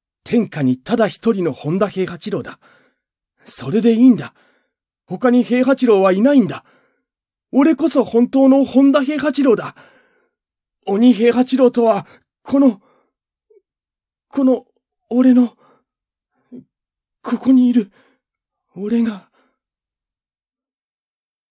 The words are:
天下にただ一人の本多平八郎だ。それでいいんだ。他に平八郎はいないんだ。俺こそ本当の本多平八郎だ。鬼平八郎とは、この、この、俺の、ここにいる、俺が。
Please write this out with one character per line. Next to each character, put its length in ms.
天 260
下 120
に 140
た 200
だ 120
一 240
人 100
の 120
本 240
多 100
平 220
八 200
郎 120
だ。 180
そ 260
れ 100
で 140
い 60
い 100
ん 60
だ。 180
他 240
に 120
平 220
八 220
郎 160
は 100
い 80
な 140
い 60
ん 60
だ。 200
俺 260
こ 120
そ 160
本 240
当 220
の 140
本 280
多 100
平 160
八 240
郎 140
だ。 180
鬼 280
平 180
八 240
郎 140
と 140
は、 220
こ 180
の、 220
こ 160
の、 220
俺 240
の、 240
こ 160
こ 140
に 160
い 40
る、 180
俺 260
が。 280